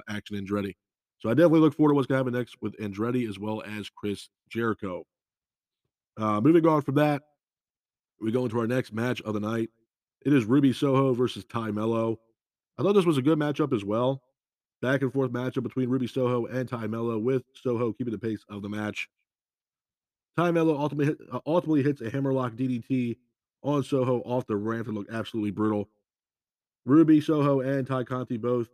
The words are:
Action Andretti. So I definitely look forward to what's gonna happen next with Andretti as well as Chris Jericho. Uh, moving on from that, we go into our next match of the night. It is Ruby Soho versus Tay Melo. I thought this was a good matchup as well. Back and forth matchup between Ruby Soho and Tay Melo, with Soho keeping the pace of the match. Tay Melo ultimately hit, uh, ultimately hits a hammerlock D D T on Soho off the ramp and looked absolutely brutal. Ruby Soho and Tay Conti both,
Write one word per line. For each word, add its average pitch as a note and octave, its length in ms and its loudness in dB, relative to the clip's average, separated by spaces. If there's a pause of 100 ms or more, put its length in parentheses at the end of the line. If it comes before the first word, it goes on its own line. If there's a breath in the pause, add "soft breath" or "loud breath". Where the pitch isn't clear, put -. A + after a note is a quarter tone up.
Action G#2 300 -10
Andretti. G2 360 -4 (460)
So - 100 -4
I - 40 2
definitely D#3+ 260 6
look D#3 160 6
forward D3+ 160 4
to C#3+ 40 4
what's C3+ 120 0
gonna C3+ 120 0
happen B2+ 140 -2
next B2 280 -6
with G#2+ 160 -6
Andretti A2 520 -4
as G2 80 -10
well G#2+ 260 -6
as G#2 260 -10
Chris - 400 -8 (200)
Jericho. G#2 540 -4 (1160)
Uh, G#2+ 240 0
moving D#3+ 240 6
on D#3 160 4
from C3+ 140 -2
that, D3 280 2 (960)
we A2 120 -4
go B2+ 120 0
into A#2+ 160 -2
our A2+ 80 -2
next B2+ 260 -2
match A#2 280 -4
of A2 140 -6
the G#2 40 -4
night. A2+ 300 -4 (540)
It C#3 100 2
is B2+ 120 4
Ruby C3+ 280 4
Soho C3+ 400 2
versus A#2+ 320 -2
Tay A2+ 260 -6
Melo. A2+ 480 -2 (580)
I B2+ 60 -4
thought G3 100 4
this G3 120 6
was E3 120 4
a B2+ 60 0
good D#3 160 4
matchup D3 340 0
as G2+ 100 0
well. B2 380 0 (600)
Back C3 200 0
and C3 120 -2
forth C3 180 0
matchup B2 320 -4
between A#2+ 260 -2
Ruby B2+ 180 0
Soho B2 380 0
and B2 220 -4
Tay A#2 200 -6
Melo, A2+ 300 -2
with B2+ 260 0 (100)
Soho A#2+ 400 -2
keeping A#2+ 180 -6
the G2+ 80 -4
pace A2 300 -6
of G2+ 120 -10
the G2+ 80 -8
match. G#2 400 -6 (1300)
Tay E3+ 140 2
Melo D#3+ 260 2
ultimately C#3+ 280 -2
hit, D#3 120 0 (140)
uh, B2 140 -6
ultimately D#3 380 2
hits C#3 180 0
a A2+ 80 -8
hammerlock C3 460 -2
D B2+ 120 -2
D B2 120 -2
T A#2+ 380 -2 (460)
on C#3+ 200 0
Soho B2+ 380 0
off B2 260 -4
the G#2+ 80 -2
ramp A2 320 -4
and G#2+ 80 -6
looked G2+ 160 -8
absolutely G#2+ 400 -4
brutal. G#2 380 0 (960)
Ruby D3+ 360 6
Soho C#3+ 400 2
and C3+ 240 -2
Tay C3 180 -2
Conti B2+ 340 -6
both, A#2+ 360 -2